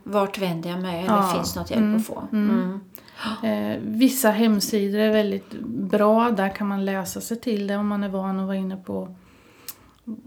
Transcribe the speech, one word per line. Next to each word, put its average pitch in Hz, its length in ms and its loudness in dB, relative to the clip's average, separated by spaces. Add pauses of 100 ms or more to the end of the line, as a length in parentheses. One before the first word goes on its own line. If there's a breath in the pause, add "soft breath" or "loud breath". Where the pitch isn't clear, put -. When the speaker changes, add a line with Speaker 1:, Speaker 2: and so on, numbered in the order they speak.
Speaker 1:
Vart 202 340 0
vänder 175 320 -2
jag 180 120 -4
mig? 175 240 -4
Eller 214 100 2
Speaker 2:
Ja. 190 200 2
Speaker 1:
finns 165 200 -2
något 175 160 -6
hjälp 226 100 4
Speaker 2:
Mm. 214 160 2
Speaker 1:
att 220 80 0
få? - 260 -10
Speaker 2:
Mm. 208 180 2
Speaker 1:
Mm. 208 1200 -4
Speaker 2:
Eh, - 120 -4
vissa 226 480 4
hemsidor 208 680 2
är 214 120 4
väldigt 202 540 0
bra. 220 640 4
Där 190 240 0
kan 208 120 -4
man 196 180 -2
läsa 196 360 -4
sig 226 180 -6
till 202 280 -2
det 202 100 -2
om 208 100 0
man 202 160 0
är 196 60 -2
van 190 300 -2
att 190 60 -2
vara 196 100 -2
inne 190 220 -4
på, 190 380 -8 (1120 loud breath)